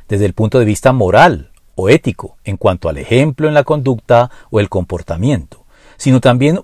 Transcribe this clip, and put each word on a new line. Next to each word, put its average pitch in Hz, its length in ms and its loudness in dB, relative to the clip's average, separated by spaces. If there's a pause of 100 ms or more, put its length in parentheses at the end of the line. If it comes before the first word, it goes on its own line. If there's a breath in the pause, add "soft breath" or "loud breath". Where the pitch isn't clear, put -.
desde 104 180 -2
el 95 80 -2
punto 110 240 0
de 117 80 2
vista 107 260 0
moral 107 600 2 (280)
o 95 80 -2
ético, - 540 -2
en 98 140 -6
cuanto 92 320 -2
al 73 100 -6
ejemplo 135 480 -2
en 151 80 -2
la 147 80 4
conducta 127 720 0 (180 soft breath)
o 110 80 0
el 104 100 0
comportamiento, 90 960 -6 (320 soft breath)
sino 131 240 2
también 131 440 2